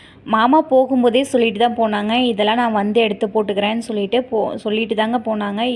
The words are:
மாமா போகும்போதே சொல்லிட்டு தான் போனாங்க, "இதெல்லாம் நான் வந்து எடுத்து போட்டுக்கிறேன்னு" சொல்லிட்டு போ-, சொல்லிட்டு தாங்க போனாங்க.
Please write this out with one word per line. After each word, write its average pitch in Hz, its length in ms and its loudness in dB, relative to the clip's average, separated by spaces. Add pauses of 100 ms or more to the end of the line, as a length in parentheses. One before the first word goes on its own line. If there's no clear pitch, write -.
(240)
மாமா 247 460 2
போகும்போதே 254 500 4
சொல்லிட்டு 233 380 0
தான் 226 180 2
போனாங்க, 214 360 0
"இதெல்லாம் 233 440 0
நான் 240 160 0
வந்து 208 280 0
எடுத்து 214 260 0
போட்டுக்கிறேன்னு" 208 520 -2
சொல்லிட்டு 226 520 -2
போ-, 226 240 -2
சொல்லிட்டு 220 400 -4
தாங்க 220 240 0
போனாங்க. 208 420 -4 (160)